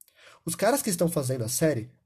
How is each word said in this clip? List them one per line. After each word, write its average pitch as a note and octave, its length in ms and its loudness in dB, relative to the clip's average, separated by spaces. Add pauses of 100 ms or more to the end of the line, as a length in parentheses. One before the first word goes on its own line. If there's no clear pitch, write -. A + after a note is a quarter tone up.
(440)
os E3 100 -6
caras B3 280 2
que A3 80 -4
estão E3+ 180 2
fazendo C3 360 -2
a A2 40 -4
série, C3+ 420 0 (160)